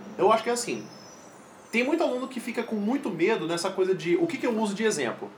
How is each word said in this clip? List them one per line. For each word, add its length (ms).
eu 140
acho 120
que 60
é 40
assim, 320
tem 120
muito 200
aluno 240
que 120
fica 240
com 120
muito 340
medo 380
nessa 220
coisa 260
de 220
o 100
que 100
que 80
eu 140
uso 140
de 100
exemplo. 540